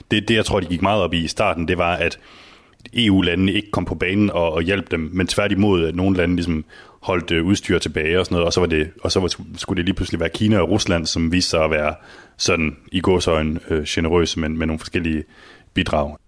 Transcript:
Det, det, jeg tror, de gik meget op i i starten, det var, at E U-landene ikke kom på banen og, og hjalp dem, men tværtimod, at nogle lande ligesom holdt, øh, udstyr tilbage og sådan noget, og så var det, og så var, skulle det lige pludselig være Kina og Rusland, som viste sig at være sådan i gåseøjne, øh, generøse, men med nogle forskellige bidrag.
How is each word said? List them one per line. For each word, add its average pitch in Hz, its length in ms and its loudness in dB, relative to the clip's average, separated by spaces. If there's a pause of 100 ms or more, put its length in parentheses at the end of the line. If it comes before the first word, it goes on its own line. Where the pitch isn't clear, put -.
(120)
Det, 107 160 0
det, 117 80 4
jeg 107 100 2
tror, 104 140 0
de 90 60 -2
gik 85 160 -4
meget 98 200 2
op 82 120 0
i 82 100 0
i 78 40 -4
starten, 85 400 -2
det 87 100 0
var, 87 180 0
at 85 240 -2 (760)
E 113 180 2
U-landene 92 420 2
ikke 104 180 -4
kom 87 140 0
på 90 100 -4
banen 95 360 0
og, 85 220 0
og 82 80 0
hjalp 92 300 -2
dem, 82 220 -2
men 92 140 0
tværtimod, 98 580 2
at 80 100 -2
nogle 92 220 2
lande 87 180 2
ligesom 85 300 -2 (360)
holdt, 87 300 -4
øh, 82 140 2
udstyr 95 340 2
tilbage 80 400 0
og 92 60 0
sådan 90 100 -2
noget, 85 100 2
og - 80 0
så - 60 0
var 90 80 4
det, 80 220 0 (140)
og 90 80 -2
så - 80 2
var, 90 160 0 (220)
skulle 95 200 -4
det 87 80 0
lige 90 100 0
pludselig 87 240 -4
være 82 100 0
Kina 107 300 2
og 82 100 2
Rusland, 90 360 0
som 82 260 -2
viste 90 180 0
sig 82 140 2
at 78 80 0
være 76 240 0 (420)
sådan 80 400 -2 (140)
i 92 80 -2
gåseøjne, 82 600 2 (100)
øh, 78 180 0
generøse, 82 520 0
men 78 180 -4
med 80 100 -2
nogle 78 120 -4
forskellige 80 440 -4 (500)
bidrag. 76 420 -2 (120)